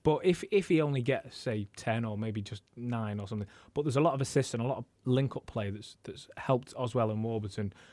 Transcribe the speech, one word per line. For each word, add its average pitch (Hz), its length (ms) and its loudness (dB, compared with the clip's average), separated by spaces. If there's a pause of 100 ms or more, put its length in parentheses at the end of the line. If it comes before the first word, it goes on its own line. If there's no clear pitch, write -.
But 151 200 4
if, 180 280 4
if 196 180 4
he 156 120 6
only 139 200 2
gets, 127 360 0
say, 107 380 -2
ten 113 300 0
or 107 120 -4
maybe 110 240 -4
just 101 220 -10 (120)
nine 113 440 -4
or 98 80 -6
something, 104 200 -4 (260)
but 147 100 0
there's 131 140 2
a 143 40 6
lot 160 120 6
of 135 80 0
assists 131 320 0
and 117 100 0
a 123 40 0
lot 135 100 -2
of 123 80 -8 (200)
link-up 131 420 2
play 101 240 -2
that's, 104 320 -12
that's - 240 -14 (100)
helped 131 380 0
Oswell 117 360 2
and 107 120 -2
Warburton 107 500 -4 (200)